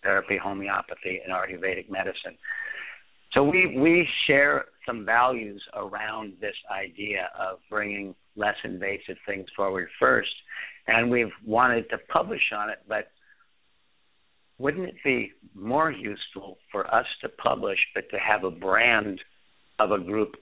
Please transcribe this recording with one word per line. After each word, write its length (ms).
therapy, 340
homeopathy, 880
and 80
Ayurvedic 560
medicine. 480
So 80
we, 340
we 280
share 400
some 220
values 560
around 680
this 160
idea 580
of 200
bringing 440
less 300
invasive 520
things 200
forward 320
first, 280
and 220
we've 220
wanted 440
to 80
publish 300
on 140
it, 100
but 200
wouldn't 300
it 60
be 280
more 360
useful 680
for 220
us 100
to 80
publish, 500
but 140
to 100
have 260
a 60
brand 680
of 120
a 80
group 440